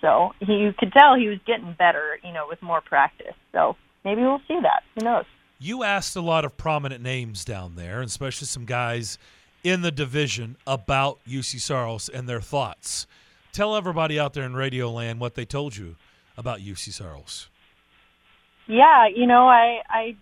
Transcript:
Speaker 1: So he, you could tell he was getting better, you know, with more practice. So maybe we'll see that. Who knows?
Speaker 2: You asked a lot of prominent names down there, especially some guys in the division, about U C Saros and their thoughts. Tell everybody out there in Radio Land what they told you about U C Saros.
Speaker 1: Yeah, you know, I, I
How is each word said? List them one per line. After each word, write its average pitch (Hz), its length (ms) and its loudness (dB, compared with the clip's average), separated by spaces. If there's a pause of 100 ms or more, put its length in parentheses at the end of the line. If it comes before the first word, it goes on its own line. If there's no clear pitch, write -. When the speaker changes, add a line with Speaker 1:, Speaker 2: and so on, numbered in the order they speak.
Speaker 1:
So 160 400 4
he, 208 140 0
you 208 220 0
could 202 160 -2
tell 277 220 10
he 240 140 2
was 208 180 -6
getting 220 320 -6
better, 156 460 2
you 175 80 -16
know, 156 160 -8
with 165 120 -12
more 170 200 -4
practice. - 540 0 (180)
So - 240 2 (280)
maybe 214 180 0
we'll 269 260 0
see 330 120 -2
that. - 220 0 (140)
Who 220 80 -6
knows? 233 200 0 (360)
Speaker 2:
You 226 220 -8
asked 202 320 -2
a 185 60 -8
lot 165 240 0
of 139 120 -8
prominent 143 460 -4
names 120 420 -8
down 90 300 -10
there, 87 260 -10
especially 131 460 -10
some 123 180 -10
guys 120 540 -6 (460)
in 180 180 0
the 170 80 -2
division, 131 680 -4 (120)
about 135 580 -2
U 131 160 -8
C 127 160 -8
Saros 117 500 -6
and 127 200 -12
their 120 120 -6
thoughts. - 680 -6 (440)
Tell 214 220 -2
everybody 160 460 -2
out 147 140 -4
there 139 100 -6
in 127 100 -10
Radio 127 340 -4
Land 117 300 -8
what 120 160 -8
they 120 100 -8
told 143 300 -8
you 87 220 -16 (400)
about 117 240 -8
U 95 160 -12
C - 160 -12
Saros. - 560 -16 (1160)
Speaker 1:
Yeah, 254 460 8
you 240 140 2
know, 247 220 8
I, 233 400 6
I 226 320 -4